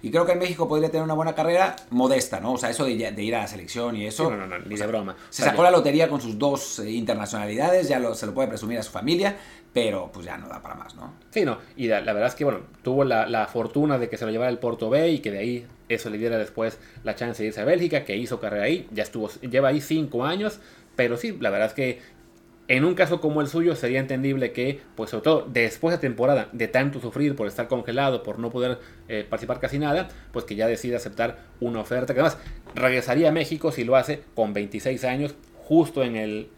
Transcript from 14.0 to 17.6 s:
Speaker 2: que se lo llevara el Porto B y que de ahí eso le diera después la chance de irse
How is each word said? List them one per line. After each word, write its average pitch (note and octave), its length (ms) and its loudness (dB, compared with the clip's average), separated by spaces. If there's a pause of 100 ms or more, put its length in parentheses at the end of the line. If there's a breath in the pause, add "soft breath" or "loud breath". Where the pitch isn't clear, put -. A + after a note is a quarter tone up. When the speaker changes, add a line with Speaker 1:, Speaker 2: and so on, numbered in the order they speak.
Speaker 2:
que A2+ 80 -8
se A2+ 80 -6
lo A2 60 -2
llevara A#2+ 200 0
el A#2 80 -4
Porto A#2 300 -2
B D#3 220 4
y D3 80 2
que G#2 140 -4
de G2 60 -6
ahí A#2+ 280 -4 (240)
eso A#2 180 -2
le G#2 100 -6
diera A#2 200 0
después A2 400 -4 (240 loud breath)
la G#2+ 140 -6
chance A#2 260 -4
de G#2+ 60 0
irse G#2+ 120 -6